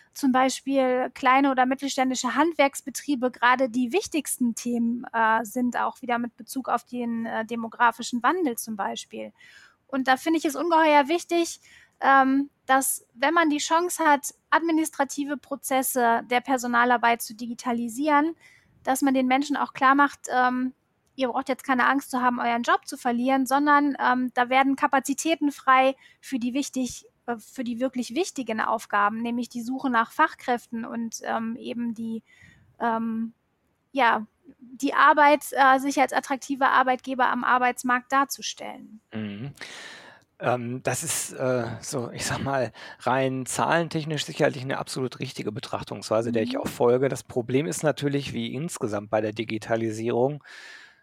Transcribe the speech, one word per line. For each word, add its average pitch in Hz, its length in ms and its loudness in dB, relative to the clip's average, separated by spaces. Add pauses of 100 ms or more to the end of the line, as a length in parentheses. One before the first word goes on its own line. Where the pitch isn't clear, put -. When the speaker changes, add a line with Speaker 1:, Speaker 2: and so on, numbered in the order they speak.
(140)
Speaker 1:
zum 269 160 2
Beispiel 254 840 2
kleine 269 380 4
oder 254 160 2
mittelständische 262 680 -2
Handwerksbetriebe 277 960 0
gerade 254 360 2
die 240 240 -2
wichtigsten 269 600 -2
Themen, 240 580 -2
äh, 226 320 2
sind, 247 320 -4
auch 226 260 -4
wieder 240 160 -4
mit 240 180 -8
Bezug 233 320 -10
auf 240 160 -2
den, 233 420 -6
äh, 220 180 -4
demografischen 233 760 -2
Wandel 285 340 2
zum 220 200 -8
Beispiel. 196 560 -8 (560)
Und 262 180 -4
da 262 100 4
finde 330 220 0
ich - 60 0
es 285 100 -2
ungeheuer 302 540 4
wichtig, 339 520 -2 (400)
ähm, 269 480 4 (160)
dass, - 480 0
wenn 277 220 0
man 330 160 4
die 294 80 2
Chance 330 460 0
hat, 285 300 2 (160)
administrative 311 840 0
Prozesse 247 960 0
der 247 120 2
Personalarbeit 240 800 2
zu 226 120 -12
digitalisieren, 247 1000 0 (480)
dass 262 180 0
man 269 120 4
den 262 120 2
Menschen 277 300 2
auch - 160 -4
klar 262 240 4
macht, 285 240 2 (120)
ähm, 254 420 0 (420)
ihr 262 120 -2
braucht 262 220 -4
jetzt - 140 -6
keine 254 220 2
Angst 269 240 0
zu 254 120 -2
haben, 247 180 2
euren 240 220 0
Job 339 240 0
zu 285 100 -10
verlieren, 262 480 0
sondern, 285 560 4
ähm, 254 320 2
da 247 160 0
werden 269 280 4
Kapazitäten 285 760 0
frei 262 420 4 (260)
für - 180 -6
die 240 160 -2
wichtig, 262 500 -4 (220)
äh, 240 100 -4
für - 260 -12
die 233 160 -6
wirklich 247 360 -4
wichtigen 233 460 -4
Aufgaben, 214 600 0
nämlich 233 300 -4
die 240 100 -10
Suche 262 300 -4
nach 226 220 0
Fachkräften 240 760 -2
und, 233 380 -8
ähm, 226 340 -4
eben 233 340 -6
die, 226 300 -8 (580)
ähm, 226 540 -4 (580)
ja, 233 340 2 (340)
die 262 340 -6
Arbeit, 294 580 6
äh, 269 280 6
sich 277 200 0
als 262 140 2
attraktiver 262 560 -2
Arbeitgeber 254 580 2
am 247 160 -2
Arbeitsmarkt 247 680 0
darzustellen. 214 880 -4 (120)
Speaker 2:
Mhm. 110 400 -10 (840)
Ähm, 123 440 -4
das 123 220 -4
ist, - 300 -6
äh, 127 320 -2 (160)
so, 120 300 -8
ich - 120 -8
sag - 180 -4
mal, 127 300 -2 (280)
rein 131 440 0
zahlentechnisch 156 800 -2
sicherlich 139 380 -2
eine 135 160 -6
absolut - 420 -8
richtige 127 320 -8
Betrachtungsweise, 110 800 -4
der 117 100 0
ich 117 120 -4
Speaker 1:
Mhm. - 60 -4
Speaker 2:
auch - 80 -6
folge. 127 420 2
Das 107 120 -6
Problem 127 440 -2
ist 170 160 -6
natürlich, 139 500 -2
wie 117 220 -6
insgesamt 104 560 -6
bei 110 100 0
der 107 120 -2
Digitalisierung, 113 1080 -2 (600)